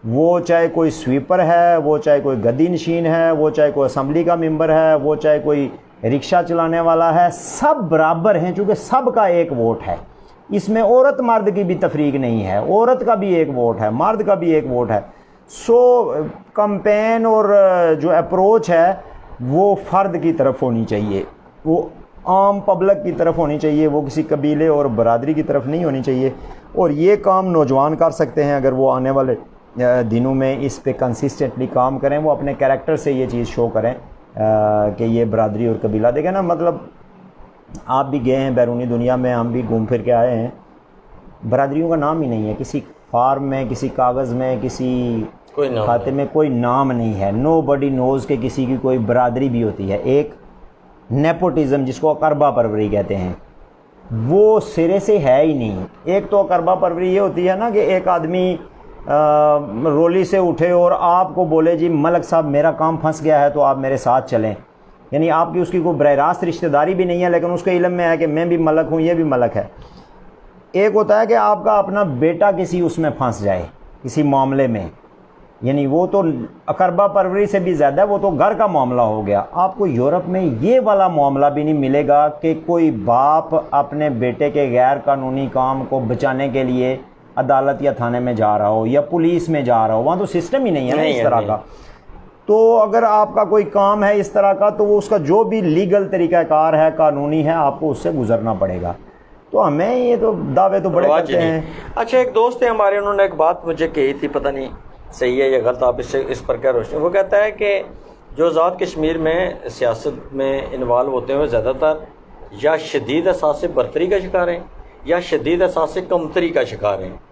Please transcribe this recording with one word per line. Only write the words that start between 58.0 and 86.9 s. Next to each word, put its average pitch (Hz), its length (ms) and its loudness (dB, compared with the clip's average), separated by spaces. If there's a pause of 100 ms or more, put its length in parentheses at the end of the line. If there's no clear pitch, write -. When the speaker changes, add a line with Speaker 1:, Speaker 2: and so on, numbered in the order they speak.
Speaker 1:
आदमी, 180 460 0
अ, 175 120 -12 (1200)
रोली 170 380 2
से 190 140 0
उठे 175 340 0
और 175 280 4
आपको 180 440 2
बोले, 160 320 2
"जी 165 120 0
मलक 165 360 0
साहब 160 200 0
मेरा 147 260 2
काम 160 260 -2
फंस 160 260 -4
गया 151 180 2
है 143 100 4
तो 147 100 -2
आप 135 180 2
मेरे 135 180 -2
साथ 127 260 0
चलें।" 110 340 -2 (580)
यानी 156 140 2
आपकी 165 320 0
उसकी 175 200 -2
कोई 165 140 0
बरह 143 200 2
रास्त 165 300 0
रिश्तेदारी 165 500 0
भी 185 100 0
नहीं 175 180 -2
है, 175 80 2
लेकिन 170 200 0
उसके 175 200 -2
इल्म 180 220 2
में 175 120 -2
है 165 120 2
कि 160 100 0
मैं 160 220 -2
भी 170 100 2
मलक 160 300 2
हूँ, 160 120 -2
ये 170 140 2
भी 165 100 0
मलक 123 300 0
है। - 160 -6 (1040)
एक 196 200 2
होता 214 260 4
है 220 60 2
कि 220 80 2
आपका 214 380 2
अपना 202 320 0
बेटा 165 480 2
किसी 180 280 -2
उसमें 160 300 0
फंस 117 320 -4
जाए, 92 260 -2 (340)
किसी 135 200 -4
मामले 135 460 2
में, 98 220 -4 (760)
यानी 139 220 0
वो 165 200 2
तो 196 160 0 (460)
अकरबा 180 380 2
परवरी 190 400 0
से 196 140 -2
भी 180 140 -2
ज़्यादा, 143 300 2
वो 202 140 0
तो 196 120 0
घर 170 240 2
का 214 120 0
मामला 123 360 0
हो 107 200 0
गया। 101 320 0
आपको 190 320 0
यूरोप 147 400 0
में 185 140 -2
ये 170 380 2
वाला 202 300 2
मामला 143 400 2
भी 147 160 -2
नहीं 156 100 0
मिलेगा 143 540 2
कि 160 260 -2
कोई 165 360 0
बाप 135 840 0
अपने 143 380 -2
बेटे 127 400 -2
के 143 200 0
गैर 127 280 2
कानूनी 135 480 -2
काम 131 380 -2
को 135 160 -4
बचाने 131 480 -2
के 131 160 -2
लिए 127 360 -2 (380)